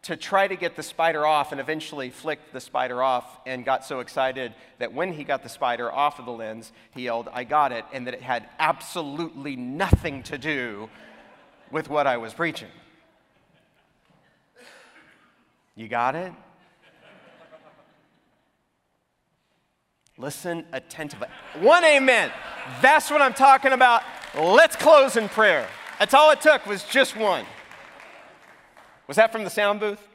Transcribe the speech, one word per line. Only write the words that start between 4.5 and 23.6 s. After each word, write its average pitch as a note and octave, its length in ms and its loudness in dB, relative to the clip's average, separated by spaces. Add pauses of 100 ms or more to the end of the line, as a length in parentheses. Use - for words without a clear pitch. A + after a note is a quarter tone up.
that A2+ 140 -8
when E3+ 200 -6
he D3+ 120 -12
got C#3 180 -4
the A#2+ 60 -18
spider A#2+ 440 -4
off C#3+ 280 -2
of B2 40 -16
the A#2+ 80 -12
lens, A2+ 400 -12 (200)
he B2+ 100 -14
yelled, A#2 300 -6
"I B2 100 -8
got C#3 300 0
it," A2+ 200 -8
and B2+ 140 -10
that B2 80 -8
it A2+ 80 -16
had B2 260 -6 (120)
absolutely D3+ 960 -6
nothing C#3 680 -2
to D3 160 -12
do A#2+ 500 -6 (840)
with D3+ 200 -8
what D3 160 0
I B2+ 100 0
was A2+ 160 -10
preaching. D3 380 -8 (3000)
You A2+ 140 -16
got A#2+ 260 -2
it? F3+ 180 -10 (3750)
Listen D#3 560 -10
attentively. D3 560 -12 (320)
One D#4+ 240 6
amen. C4 480 4 (480)
That's C#4+ 300 6
what D4 100 2
I'm C4 140 4
talking C4+ 380 6